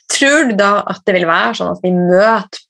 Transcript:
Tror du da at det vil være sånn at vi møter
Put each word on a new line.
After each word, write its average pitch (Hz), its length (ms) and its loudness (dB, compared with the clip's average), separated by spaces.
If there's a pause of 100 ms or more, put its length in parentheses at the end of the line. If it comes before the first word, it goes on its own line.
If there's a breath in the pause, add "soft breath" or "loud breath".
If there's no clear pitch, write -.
Tror 285 440 0
du 208 60 -2
da 202 260 2
at - 220 -8
det 196 120 0
vil 175 120 0
være 208 300 0
sånn 175 140 -4
at 180 100 -10
vi 185 120 -2
møter 196 760 0